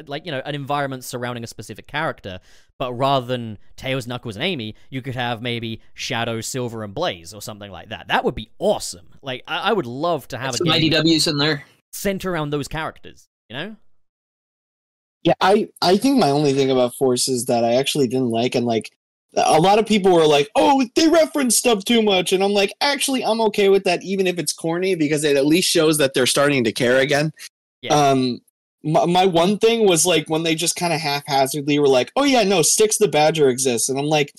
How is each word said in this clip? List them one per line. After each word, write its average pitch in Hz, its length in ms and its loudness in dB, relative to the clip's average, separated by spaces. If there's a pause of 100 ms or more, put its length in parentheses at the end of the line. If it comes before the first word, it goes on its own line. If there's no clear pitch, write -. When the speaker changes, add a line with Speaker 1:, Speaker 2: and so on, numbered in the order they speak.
Speaker 1:
like, 147 180 -10
you 170 60 -12
know, 131 140 -6
an 147 100 -8
environment 139 480 -6
surrounding 120 400 -8
a 117 60 -10
specific - 400 -16
character, 127 500 -8 (400)
but 127 140 -6
rather 135 340 0
than 117 320 -6 (160)
Tails, 131 320 -6
Knuckles, 120 300 -10
and 120 80 -6
Amy, 123 320 -6 (140)
you 131 120 -10
could 123 140 -10
have 120 260 -4
maybe 117 380 -6 (140)
Shadow, 117 460 -6
Silver, 113 440 -8
and 98 100 -12
Blaze 104 400 -6
or 104 80 -18
something 104 300 -16
like 85 160 -16
that. 101 180 -14
That 240 180 -2
would 170 120 -2
be 107 240 -14
awesome. 143 480 -4 (140)
Like, 127 260 -10
I, 170 220 -4
I - 20 2
would 185 140 -2
love 139 420 -4
to 127 100 -12
have 131 160 -6
Speaker 2:
Some - 140 -2
Speaker 1:
a - 20 2
game 160 240 2
Speaker 2:
I 156 80 2
D 160 160 4
Ws 151 80 0
in 151 120 0
there. 147 260 -2 (260)
Speaker 1:
center 190 400 -6
around 151 200 -4
those 147 180 -4
characters, - 580 -10 (240)
you 110 60 -14
know? 190 180 -10 (1500)
Speaker 3:
Yeah, 165 160 4
I, 196 280 2 (140)
I 180 140 6
think 269 200 2
my 165 140 4
only 143 220 2
thing 135 180 2
about 123 240 2
Forces 127 520 0
that 117 180 2
I 117 100 2
actually 139 320 0
didn't 127 240 -2
like, 117 240 -2
and, 120 100 0
like, 113 280 -2 (420)
a - 260 4
lot 196 200 4
of 214 40 2
people 202 280 2
were 165 140 6
like, 147 280 2
"Oh, 269 400 4
they 330 140 4
reference 302 480 2
stuff 226 280 0
too 233 180 2
much," 190 300 0
and 190 100 2
I'm 202 100 2
like, 202 280 0
"Actually, 277 440 -2
I'm 220 180 0
okay 208 260 2
with 196 140 4
that, 175 220 -2
even 190 240 -2
if 175 100 -2
it's 151 140 -4
corny, 180 420 -4
because 151 300 0
it 143 120 2
at 139 80 2
least 156 240 2
shows 156 300 2
that 139 160 0
they're 131 100 2
starting 143 400 2
to 110 80 0
care 123 260 2
again." 143 340 0 (500)
Speaker 1:
Yeah. 131 120 -2
Speaker 3:
Um, 135 460 2 (440)
my, 156 220 0
my 180 200 4
one 185 320 2
thing 226 300 4
was, 170 180 2
like, 160 240 0
when 160 140 -2
they 165 100 0
just 160 220 -4
kinda 170 200 -2
haphazardly 143 840 0
were 143 80 4
like, 127 260 2
"Oh 277 100 2
yeah, 254 200 4
no, 190 180 2
Styx 214 360 2
the 208 100 4
Badger 151 400 4
exists," 127 400 0
and 135 100 -4
I'm 139 80 -2
like 147 320 0